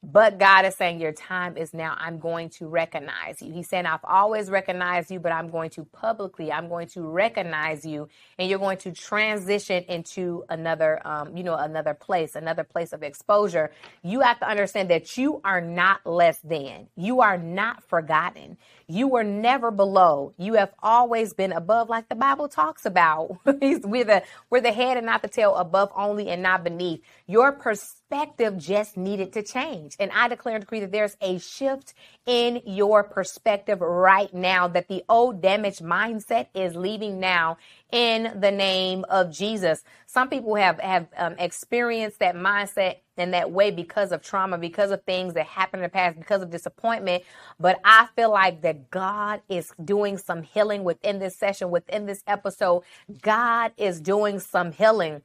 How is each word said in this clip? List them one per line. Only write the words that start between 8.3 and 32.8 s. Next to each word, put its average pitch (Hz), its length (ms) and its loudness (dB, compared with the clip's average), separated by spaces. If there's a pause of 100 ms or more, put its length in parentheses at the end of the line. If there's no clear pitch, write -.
and 185 140 -2
you're 196 80 0
going 190 200 -2
to 190 120 -12
transition 202 960 -2
into 175 640 -8
another, 160 580 -2
um, 147 300 -8
you 180 80 -10
know, 170 100 -2
another 151 400 -4
place, 170 400 -4
another 160 300 -6
place 170 280 -6
of 151 120 -12
exposure." 170 680 0 (320)
You 220 200 -2
have 240 180 2
to - 80 -4
understand 202 420 -2
that 165 260 0
you 277 280 -2
are 190 160 0
not 175 440 0
less 170 360 4
than. 139 560 -8
You 233 240 0
are 202 180 4
not 180 460 -4
forgotten. 160 760 -2 (300)
You 202 180 -2
were 240 180 2
never 233 460 0
below. 185 680 4
You 202 180 -4
have 202 180 4 (100)
always 226 500 4
been 190 200 -2
above, 214 360 0
like 226 200 -4
the 233 80 -6
Bible 269 320 0
talks 311 360 -2
about. 170 540 4 (100)
<laughs> 277 120 4
He's, 277 220 2
we're 226 220 0
the, 208 200 6 (260)
we're 247 100 6
the 233 120 2
head 247 240 0
and 233 100 -2
not 220 160 0
the 214 60 -8
tail, 208 260 4
above 190 420 0
only 208 320 -2
and 175 140 -4
not 185 220 2
beneath. 170 360 -4 (260)
Your 247 260 4
perspective 247 1080 -4
just 196 380 -2
needed 190 380 -6
to 214 80 -6
change. 214 560 -8
And 196 140 -2
I 233 160 2
declare 226 280 -6
and 214 60 -6
decree 220 180 -8
that 190 120 -8
there's 208 300 -2
a 185 160 -2
shift 269 560 -6 (320)
in 240 400 0
your 202 380 4